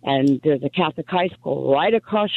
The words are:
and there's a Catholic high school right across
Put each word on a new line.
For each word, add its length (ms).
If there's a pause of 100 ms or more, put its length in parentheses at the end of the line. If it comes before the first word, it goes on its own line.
and 400
there's 200
a 80
Catholic 380
high 200
school 440
right 220
across 420